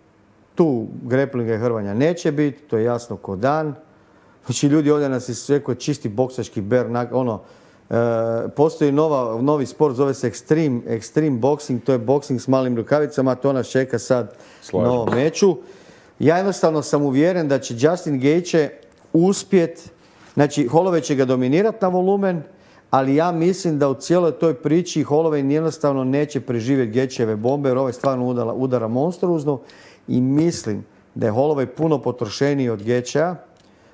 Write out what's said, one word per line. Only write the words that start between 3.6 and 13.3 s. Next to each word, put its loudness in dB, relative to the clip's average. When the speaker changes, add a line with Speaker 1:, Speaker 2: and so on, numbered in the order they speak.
Speaker 1:
Znači, 0
ljudi, 4
ovdje 2
nas -4
je -6
sve -2
ko -6
čisti -6
boksački -4
ber-, 0
nak-, -4
ono, -2
e, -4
postoji 2
nova, 0
novi 2
sport, 0
zove 2
se -2
extreme, 0
extreme -2
boxing, 0
to -2
je 4
boxing 0
s -10
malim 2
rukavicama, 0